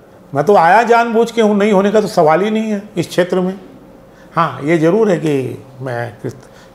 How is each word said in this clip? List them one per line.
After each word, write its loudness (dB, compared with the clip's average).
मैं 0
तो 4
आया 4
जानबूझ 0
के -2
हूँ, 2
नहीं 0
होने 2
का 2
तो -4
सवाल 2
ही -2
नहीं -4
है -8
इस -6
क्षेत्र -2
में। -4
हाँ, -4
ये 0
ज़रूर 2
है 2
कि -4
मैं -8
कृत-, -14